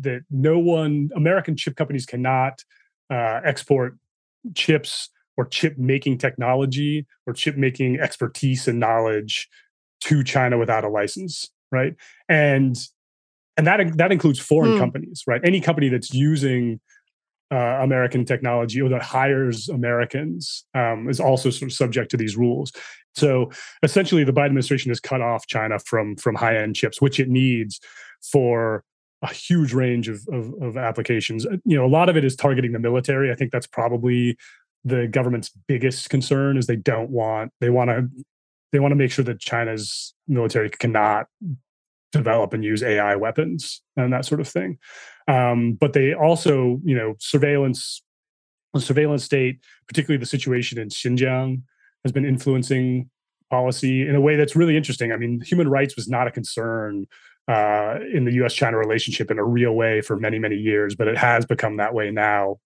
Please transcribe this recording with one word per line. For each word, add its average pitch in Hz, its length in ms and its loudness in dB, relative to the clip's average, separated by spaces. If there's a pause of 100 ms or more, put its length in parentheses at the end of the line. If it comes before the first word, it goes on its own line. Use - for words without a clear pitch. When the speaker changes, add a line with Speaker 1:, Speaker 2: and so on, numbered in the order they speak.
Speaker 1:
that 127 180 -4 (100)
no 147 300 4
one, 156 560 2
American 165 400 2
chip 135 180 -6
companies 139 320 -4
cannot, 131 560 -2 (480)
uh, 117 320 -2
export 131 560 0 (560)
chips - 540 0 (300)
or 127 80 -2
chip 147 320 -2
making 135 400 0
technology 135 880 -2 (200)
or 120 60 -6
chip 143 240 -4
making 131 420 0
expertise - 720 -2
and 120 100 0
knowledge 110 720 0 (540)
to 147 200 2
China 127 360 0
without 110 260 0
a 104 60 -4
license, 107 600 -4 (220)
right? 135 220 -2 (340)
And, 139 480 4 (800)
and 160 100 2
that, 175 300 2
that 170 160 4
includes 151 260 2
foreign 220 360 4
Speaker 2:
Hmm. 208 40 2
Speaker 1:
companies, 160 480 -4
right? 120 160 0
Any 180 180 4
company 151 280 2
that's 123 240 -2
using, 131 680 0 (680)
uh, 127 320 0
American 127 420 2
technology 120 560 -2
or 135 100 2
that 123 120 0
hires 131 640 0
Americans, 135 960 -4 (100)
um, 117 340 -2
is 131 100 -2
also 135 320 2
sort 131 200 -8
of - 40 -10
subject 117 360 -2
to 117 60 0
these 110 200 -2
rules. 123 360 0 (420)
So 135 360 2 (320)
essentially, 170 420 4
the 135 80 4
Biden 143 140 4
administration 135 440 0
has 117 100 -2
cut 131 200 -4
off 117 260 -2
China 110 320 -2
from, 107 380 -2
from 113 180 -2
high-end 110 420 0
chips, - 260 0
which 139 180 2
it 131 80 0
needs 123 500 0 (440)
for 117 640 0 (360)
a - 120 -8
huge 156 420 0
range 123 340 0
of, 107 240 -10
of, 120 300 -6
of 120 160 -6
applications. 113 680 -4
Uh, 202 200 -4
you 170 100 4
know, 127 80 4
a 127 40 4
lot 160 200 6
of 165 80 4
it 147 80 4
is 131 120 0
targeting 127 360 0
the 117 60 -4
military. 127 520 0
I 120 40 -4
think 123 180 -4
that's 123 140 -4
probably 120 720 0 (440)
the 123 240 -2
government's 120 440 -2 (180)
biggest 127 400 -2
concern, 139 480 0
is 127 100 0
they 117 100 -2
don't 113 340 -2
want, 110 500 -2
they 120 80 2
wanna, 123 400 2 (640)
they 143 80 4
wanna 143 160 4
make 131 160 2
sure 131 140 0
that 120 140 -6
China's 113 760 -6 (120)
military 113 440 0
cannot 107 560 0 (880)
develop 113 420 2
and 110 100 -4
use 107 180 -2
A 107 160 2
I 104 180 2
weapons 147 640 -4 (140)
and 127 160 0
that 131 120 -2
sort 147 160 -2
of 135 80 -6
thing. 175 300 -6 (500)
Um, 120 460 2
but 135 180 2
they 139 220 2
also, 151 680 2
you 147 140 2
know, 110 240 -2
surveillance, 143 800 0 (720)
the 143 60 2
surveillance 143 420 2
state, 131 380 -2 (260)
particularly 147 320 0
the 120 80 -6
situation 123 520 -2
in 107 100 -8
Xinjiang, 127 760 -2 (420)
has 131 60 0
been 135 140 0
influencing 127 840 0 (400)
policy 131 580 0
in 143 100 2
a 143 40 6
way 151 140 4
that's 147 220 2
really 165 200 4
interesting. 120 360 -2
I 110 40 -2
mean, 120 260 -4
human 170 260 2
rights 139 260 0
was 107 140 -10
not 123 180 0
a 117 60 -4
concern, 110 760 -6 (420)
uh, 107 500 2 (140)
in 147 120 2
the 120 100 2
U 123 100 4
S 113 100 0
China 117 220 0
relationship 110 540 -2
in 110 80 -2
a 104 60 0
real 120 280 2
way 113 280 2
for 104 160 -4
many, 110 220 -2
many 107 180 -2
years, 104 380 0
but 107 140 0
it 117 80 0
has 117 300 2
become 107 300 -2
that 107 180 -2
way 107 160 -2
now, 104 560 0